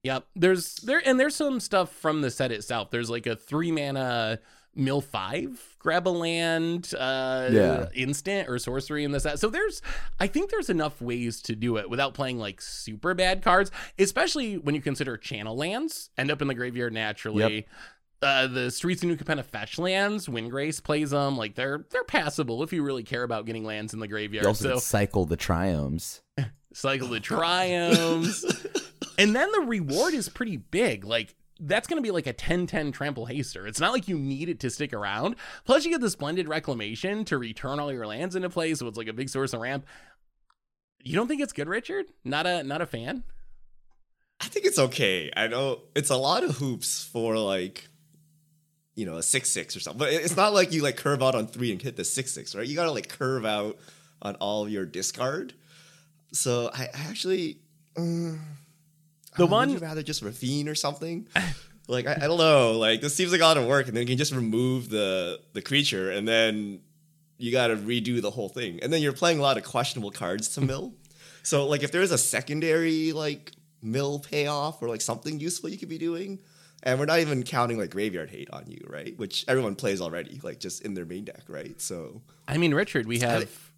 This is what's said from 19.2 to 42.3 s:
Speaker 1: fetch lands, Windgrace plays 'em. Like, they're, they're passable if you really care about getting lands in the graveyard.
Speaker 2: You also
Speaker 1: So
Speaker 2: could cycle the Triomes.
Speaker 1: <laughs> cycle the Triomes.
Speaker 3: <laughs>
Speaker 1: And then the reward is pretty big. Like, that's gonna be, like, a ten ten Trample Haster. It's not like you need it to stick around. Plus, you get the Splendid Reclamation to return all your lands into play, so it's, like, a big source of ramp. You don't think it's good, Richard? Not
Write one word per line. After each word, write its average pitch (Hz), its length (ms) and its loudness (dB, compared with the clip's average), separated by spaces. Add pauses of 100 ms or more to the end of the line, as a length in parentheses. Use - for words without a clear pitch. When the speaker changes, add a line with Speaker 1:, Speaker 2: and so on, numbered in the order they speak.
Speaker 1:
fetch - 320 -10
lands, 190 520 2
Windgrace 131 560 -4
plays 151 280 2
'em. 139 240 2
Like, 110 200 -4
they're, 135 340 -2
they're 494 140 0
passable 147 580 -2
if 160 100 -4
you 165 120 0
really 135 180 -2
care 123 220 -4
about 113 200 -4
getting 113 200 -6
lands 107 280 -6
in 110 60 -8
the 110 80 -6
graveyard. 104 380 -4
Speaker 2:
You 101 60 6
also 104 180 0
Speaker 1:
So 131 60 0
Speaker 2:
could 123 80 0
cycle 101 420 2
the 82 120 0
Triomes. 82 840 0 (180)
Speaker 1:
<laughs> - 340 -8
cycle 135 360 -2
the 117 120 -2
Triomes. 170 1200 2 (440)
Speaker 3:
<laughs> - 40 -20 (260)
Speaker 1:
And 208 160 6
then 311 180 4
the 427 100 4
reward 214 500 2
is 254 160 -2
pretty 226 300 -4
big. 156 440 0
Like, 110 340 -2 (220)
that's 175 300 0
gonna 320 140 0
be, 226 80 0
like, 170 160 0
a 123 80 -4
ten 175 320 0
ten 156 260 -2
Trample 135 320 -4
Haster. 127 420 -6
It's 104 140 -6
not 190 140 4
like 226 140 -2
you 175 100 0
need 139 320 -2
it - 100 -6
to 131 80 -2
stick 139 240 -4
around. 107 440 -2 (280)
Plus, 285 220 6
you 339 40 0
get 330 120 2
the 214 80 2
Splendid 165 380 -2
Reclamation 151 760 -2
to 151 140 0
return 127 420 -6
all 147 100 -4
your 123 160 -6
lands 156 300 -4
into 180 140 -2
play, 160 240 0
so 131 120 -4
it's, 113 120 -6
like, 113 100 -6
a 110 60 -6
big 131 160 -6
source 135 240 -2
of 113 80 -6
ramp. 135 240 -4 (1160)
You 135 140 -4
don't 226 120 0
think 285 120 -2
it's 277 140 -4
good, 147 120 -6
Richard? 240 380 -4 (220)
Not 151 200 -2